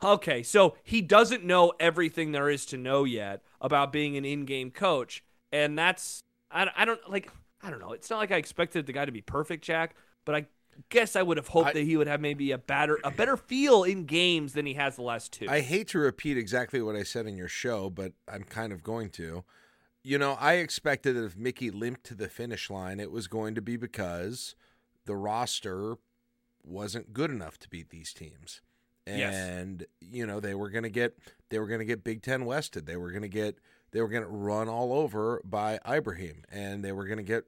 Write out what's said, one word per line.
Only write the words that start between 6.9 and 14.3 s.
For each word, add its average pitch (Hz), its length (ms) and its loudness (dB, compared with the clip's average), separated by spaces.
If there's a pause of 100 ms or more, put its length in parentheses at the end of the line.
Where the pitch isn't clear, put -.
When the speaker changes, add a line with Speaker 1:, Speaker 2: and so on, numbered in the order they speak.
Speaker 1:
like, 196 220 -4 (300)
I 196 80 -10
don't 120 100 -10
know. 90 120 -12
It's - 180 -14
not 220 80 -2
like 214 120 0
I 190 60 4
expected 170 480 0
the 135 80 -8
guy 139 140 -2
to 139 60 -6
be 110 100 -10
perfect, 147 420 -4
Jack, 165 320 0 (300)
but 147 80 0
I 151 120 0 (420)
guess 226 280 4
I 190 60 4
would 170 140 2
have 139 120 -4
hoped 165 200 6
Speaker 2:
I 147 60 4
Speaker 1:
that 151 80 2
he 160 160 2
would 147 80 4
have 147 160 -2
maybe 139 280 -2
a 127 60 0
better, 147 480 0
a 139 60 0
better 240 260 2
feel 254 480 6
in 185 220 0
games 160 480 2